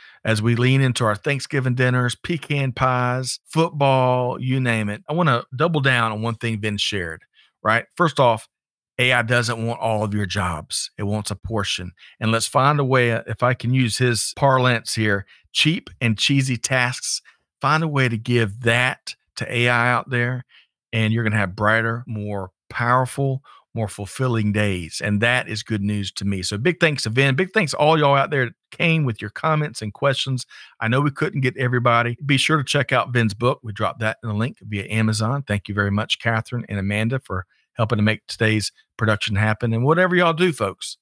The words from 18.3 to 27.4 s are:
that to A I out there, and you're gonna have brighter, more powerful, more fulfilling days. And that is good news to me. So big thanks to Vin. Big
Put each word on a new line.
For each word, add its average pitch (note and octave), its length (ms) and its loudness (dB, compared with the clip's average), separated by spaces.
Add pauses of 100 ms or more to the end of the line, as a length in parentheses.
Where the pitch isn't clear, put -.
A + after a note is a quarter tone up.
that B2 540 0 (220)
to - 140 -8
A A#2+ 180 0
I A#2+ 220 2
out A#2+ 200 -2
there, B2 340 -2 (480)
and A2 220 2
you're A#2 100 0
gonna G#2+ 120 0
have G2+ 200 -2
brighter, A2+ 500 0
more G#2 440 -8 (180)
powerful, C3 760 0 (320)
more A2 140 -2
fulfilling A2 640 -2
days. G2 500 -2
And G#2 180 0
that A#2+ 280 2
is A2 140 -6
good G#2+ 200 -4
news G2+ 300 -4
to - 120 -8
me. G2 180 -2
So G#2 160 -4
big D#3+ 220 0
thanks D#3 240 0
to A2 60 -4
Vin. C3 260 2
Big F#3 160 -2